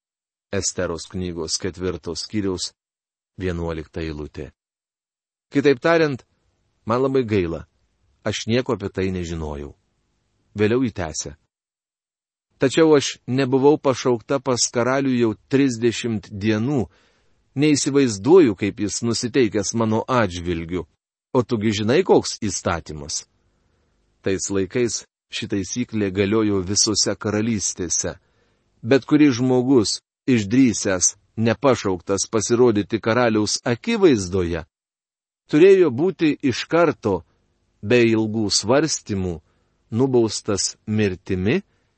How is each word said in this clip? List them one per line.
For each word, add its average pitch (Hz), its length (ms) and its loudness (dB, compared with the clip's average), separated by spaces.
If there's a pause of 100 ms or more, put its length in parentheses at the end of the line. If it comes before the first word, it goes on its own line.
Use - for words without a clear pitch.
(520)
Esteros 87 560 -4
knygos 85 480 -6
ketvirtos 87 680 -8
skyriaus 98 460 -6 (680)
vienuolikta 85 640 -8
eilutė. 76 460 -12 (1040)
Kitaip 139 280 2
tariant, 160 400 0 (640)
man 120 160 0
labai 135 240 0
gaila, 85 400 -2 (600)
aš - 240 -6
nieko 123 280 0
apie 95 160 -6
tai 95 200 -2
nežinojau. 78 600 -8 (840)
Vėliau 110 280 2
ji 110 80 -4
tęsė. 78 400 -8 (1300)
Tačiau 156 340 4
aš - 220 2 (100)
nebuvau 135 540 2
pašaukta 127 600 -2
pas 123 280 -2
karalių 131 480 -2
jau 117 160 2 (160)
trisdešimt 117 800 0
dienų, 107 560 -2 (720)
neįsivaizduoju, 135 1000 4
kaip 101 240 -4
jis 101 220 -4
nusiteikęs 113 720 0
mano 113 300 0
atžvilgiu, 87 800 -2 (480)
o 127 100 2
tugi 110 380 -2
žinai, 127 240 2
koks - 400 2
įstatymas. 80 800 -6 (1000)
Tais 95 280 -2
laikais 98 500 -2 (300)
ši - 160 -8
taisyklė 104 640 -4
galiojo 101 480 0
visose 101 560 -2
karalystėse. 104 1000 -4 (640)
Bet 123 240 2
kuris 147 320 4
žmogus, 127 600 2 (280)
išdrįsęs, 110 880 2 (180)
nepašauktas 110 960 0
pasirodyti 110 720 2
karaliaus 110 640 0
akivaizdoje, 98 1000 0 (880)
turėjo 175 400 6
būti 151 520 0
iš 131 260 -2
karto, 127 540 0 (600)
be 117 240 4
ilgų 110 440 0
svarstymų, 98 880 -2 (520)
nubaustas 113 840 0 (100)
mirtimi, 104 760 -2 (360)